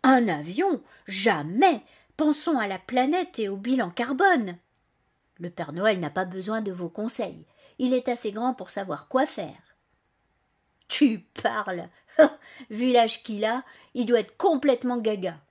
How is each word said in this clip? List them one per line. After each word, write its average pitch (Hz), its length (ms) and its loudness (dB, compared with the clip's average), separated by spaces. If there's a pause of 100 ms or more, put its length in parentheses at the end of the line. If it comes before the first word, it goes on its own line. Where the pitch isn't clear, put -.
Un 247 280 6
avion ? 190 520 -2 (240)
Jamais ! 196 760 2 (320)
Pensons 302 420 0
à 214 100 -2
la 190 120 -6
planète 294 580 0
et 214 120 -2
au 196 80 -6
bilan 226 320 -2
carbone. 240 680 0 (840)
Le 175 100 -10
Père 139 240 -10
Noël 190 260 2
n'a 156 100 -4
pas 185 140 -2
besoin 190 380 -6
de 202 100 -4
vos 175 160 -8
conseils. 208 580 -8 (340)
Il 254 140 2
est 254 140 0
assez 226 240 -4
grand 240 220 -2
pour 190 160 -12
savoir 185 400 -8
quoi 262 160 2
faire. - 500 -12 (1120)
Tu 220 320 2 (220)
parles. 185 480 -4 (280)
<laughs> 302 120 8 (400)
Vu 240 240 0
l'âge 226 300 4
qu'il 208 200 -6
a, 240 200 -2 (300)
il 240 120 -2
doit 233 160 4
être - 160 -10
complètement 262 600 2
gaga. 208 400 -4 (140)